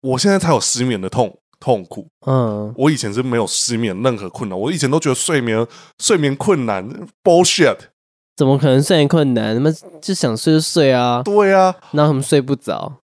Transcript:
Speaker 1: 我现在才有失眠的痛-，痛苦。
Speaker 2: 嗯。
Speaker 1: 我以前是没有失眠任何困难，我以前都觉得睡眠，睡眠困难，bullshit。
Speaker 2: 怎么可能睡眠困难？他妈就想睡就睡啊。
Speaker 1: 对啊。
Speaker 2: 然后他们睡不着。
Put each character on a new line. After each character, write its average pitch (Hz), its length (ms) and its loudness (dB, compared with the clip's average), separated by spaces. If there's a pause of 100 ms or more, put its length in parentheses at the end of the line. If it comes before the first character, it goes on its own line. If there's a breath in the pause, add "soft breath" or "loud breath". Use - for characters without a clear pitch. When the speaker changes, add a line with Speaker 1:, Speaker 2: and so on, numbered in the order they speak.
Speaker 1:
我 131 160 -2
现 196 140 2
在 190 80 2
才 170 120 0
有 123 80 2
失 120 240 -2
眠 120 160 -2
的 92 80 -6
痛-， 110 300 -2 (240)
痛 107 240 -2
苦。 - 220 -16 (180)
Speaker 2:
嗯。 113 500 -2
Speaker 1:
我 139 140 2
以 147 80 0
前 104 160 -6
是 120 80 -2
没 123 160 -2
有 113 80 0
失 - 320 -4
眠 110 240 -2
任 123 160 0
何 95 100 -10
困 107 220 -10
难， 92 100 -8
我 127 120 -4
以 180 60 -6
前 143 120 -2
都 151 100 2
觉 143 100 -2
得 131 40 2
睡 151 260 -2
眠， 113 260 -2 (340 loud breath)
睡 202 180 0
眠 139 180 0
困 151 300 0
难， 107 420 -8 (160)
bullshit。 170 540 4 (580)
Speaker 2:
怎 147 100 0
么 135 100 4
可 143 120 0
能 135 160 4
睡 175 140 2
眠 147 100 4
困 143 260 2
难？ 110 220 -2
他 117 40 0
妈 147 120 2 (280)
就 190 140 -6
想 117 240 -2
睡 160 160 0
就 156 80 2
睡 143 320 2
啊。 123 300 0
Speaker 1:
对 202 280 2
啊。 190 240 4 (160)
Speaker 2:
然 151 140 2
后 156 60 4
他 - 20 2
们 135 80 -2
睡 147 180 2
不 135 160 -2
着。 - 520 -8